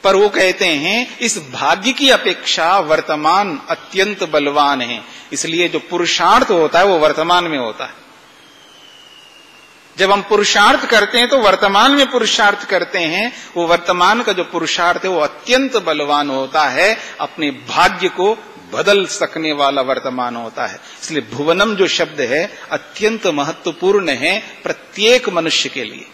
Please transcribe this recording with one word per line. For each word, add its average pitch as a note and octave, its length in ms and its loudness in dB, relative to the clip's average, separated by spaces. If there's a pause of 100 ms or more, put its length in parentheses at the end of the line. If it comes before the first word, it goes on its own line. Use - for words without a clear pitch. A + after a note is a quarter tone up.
पर G3 120 4
वो G#3 140 4
कहते F#3 360 0
हैं, F3+ 540 -2
"इस A#3 180 -2 (140)
भाग्य E3+ 420 0
की C4+ 160 0
अपेक्षा F#3 720 0
वर्तमान D#3 880 0
अत्यंत F#3+ 540 -2
बलवान C#3+ 580 2
है।" A#2 220 -6 (300)
इसलिए E3 360 -2
जो D#3+ 100 -2
पुरुषार्थ F3 720 2
होता E3 280 4
है, F#3+ 60 6
वो F#3+ 120 4
वर्तमान D#3 460 2
में D#3+ 140 -4
होता A#2+ 280 -6
है। - 160 -18 (2000)
जब F#3+ 140 2
हम G3+ 100 2
पुरुषार्थ G#3+ 680 4
करते A3 300 4
हैं, A#3+ 100 2
तो C#4 80 4
वर्तमान G#3 540 4
में C#4 200 2
पुरुषार्थ G#3+ 580 0
करते F3+ 300 -2
हैं। F3+ 580 -4
वो E3+ 100 0
वर्तमान F3+ 560 2
का A3 100 -2
जो F3 100 -2
पुरुषार्थ E3+ 600 -2
है, G3 60 -4
वो F3+ 100 0
अत्यंत B3 580 0
बलवान D3 520 -2
होता C3+ 360 0
है, E3+ 320 0 (220)
अपने D3 320 -4
भाग्य E3+ 580 0
को G3 260 0 (380)
बदल F#3 320 2
सकने D#3+ 480 -4
वाला C#3 280 0
वर्तमान B2+ 540 -4
होता A#2 300 -8
है। G#2 140 -10 (240)
इसलिए D3+ 180 -6
भुवनम E3 540 -2
जो F#3 120 2
शब्द D3+ 340 -4
है, C#3+ 380 -4 (120)
अत्यंत G#3 560 -4
महत्वपूर्ण E3 840 -2
है D3+ 540 -4
प्रत्येक A3+ 680 0
मनुष्य E3 400 -2
के C3+ 140 -8
लिए - 300 -12